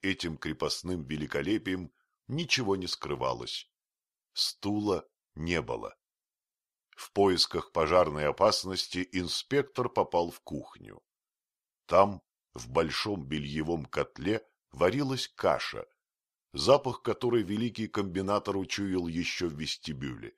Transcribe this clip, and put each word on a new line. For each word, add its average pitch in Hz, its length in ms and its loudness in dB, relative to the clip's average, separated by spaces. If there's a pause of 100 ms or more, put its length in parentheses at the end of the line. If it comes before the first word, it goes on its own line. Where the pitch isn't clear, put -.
этим 87 360 -2
крепостным 80 680 -4
великолепием 76 880 -4 (340)
ничего 127 480 0
не 92 120 -4
скрывалось. 62 800 -6 (640)
Стула 104 720 -2 (280)
не 82 260 0
было. 57 340 -8 (1000)
В - 160 -16
поисках 92 600 4
пожарной 78 560 4
опасности 92 840 2
инспектор 120 800 -2
попал 87 420 2
в - 100 -20
кухню. - 600 -12 (840)
Там, 98 360 6 (320)
в - 160 -12
большом 82 560 0
бельевом 76 600 -2
котле, 78 600 -2 (260)
варилась 123 560 0
каша, - 580 0 (680)
запах 120 500 4
которой 117 400 2
великий 107 440 -2
комбинатор 98 680 0
учуял 92 500 -2
еще 85 400 -2
в 78 60 -4
вестибюле. 69 840 -8